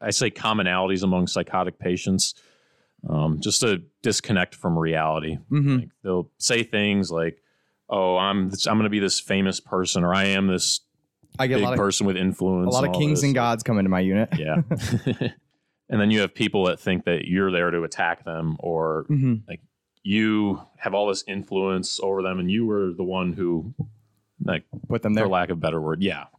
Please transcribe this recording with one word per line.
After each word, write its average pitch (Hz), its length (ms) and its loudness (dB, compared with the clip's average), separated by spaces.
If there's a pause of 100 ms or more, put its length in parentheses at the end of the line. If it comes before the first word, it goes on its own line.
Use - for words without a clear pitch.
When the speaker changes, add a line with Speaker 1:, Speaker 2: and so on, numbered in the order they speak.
Speaker 1:
I 110 100 -2
say 113 200 0
commonalities 95 720 0
among 90 240 2
psychotic 90 520 -2
patients, 95 560 -2 (760)
um, 78 320 0
just - 220 0
a 98 180 2 (220)
disconnect 98 520 0
from 85 220 0
reality. 78 600 0 (140)
Speaker 2:
Mm-hmm. 143 260 2
Speaker 1:
Like, 120 120 -4 (140)
they'll 90 340 -2
say 117 260 0
things 104 480 0
like, 82 300 -2 (480)
"Oh, 92 280 2
I'm 95 320 2
this, 98 180 -4
I'm 110 100 2
gonna 107 120 2
be 104 100 0
this 95 200 0
famous 95 400 0
person," 92 440 0
or, 87 100 4
"I 98 120 4
am 98 220 2
this - 340 0 (580)
Speaker 2:
I 135 80 0
get 131 80 2
a - 20 2
Speaker 1:
big 135 80 2
Speaker 2:
lot 127 80 0
of, 123 60 0
Speaker 1:
person 101 260 0
with 95 120 2
influence," 92 500 0
Speaker 2:
a - 20 0
lot 127 140 2
Speaker 1:
and - 60 2
Speaker 2:
of - 60 -2
Speaker 1:
all - 40 0
Speaker 2:
kings 151 220 2
Speaker 1:
this. 143 40 2
Speaker 2:
and 139 100 2
gods 117 280 0
come 107 160 0
into 95 100 2
my 92 120 2
unit. 98 360 2
Speaker 1:
Yeah. 78 300 0
<laughs> - 600 -2 (640)
And 107 120 2
then 104 100 4
you 110 80 4
have 98 160 0
people 101 300 2
that 87 160 0
think 90 240 0
that 85 240 0
you're 95 200 2
there 87 220 2
to 85 120 0
attack 85 420 -4
them, 82 340 -4
or 80 500 -2
Speaker 2:
Mm-hmm. 131 260 2 (120)
Speaker 1:
like, - 140 -14 (420)
you 107 580 0 (140)
have 98 180 -6
all 104 140 2
this 98 220 -2
influence 95 760 -4
over 98 180 -2
them, 92 180 -2
and 90 120 0
you 113 140 2
were 101 260 0
the 90 140 -6
one 90 260 -2
who, 87 420 -2 (680)
like, - 220 -2 (240)
Speaker 2:
Put 117 120 -2
them 107 120 0
there. 110 100 2
Speaker 1:
for 98 60 2
lack 90 200 2
of 87 100 -4
a - 20 -10
better 80 180 0
word. 80 220 -2
Yeah. 78 240 -2 (140)